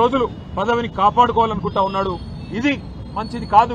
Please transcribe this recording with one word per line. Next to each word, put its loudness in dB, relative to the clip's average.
రోజులు 2
పదవిని 0
కాపాడుకోవాలనుకుంటా 2
ఉన్నాడు. -2
ఇది 0
మంచిది -8
కాదు 8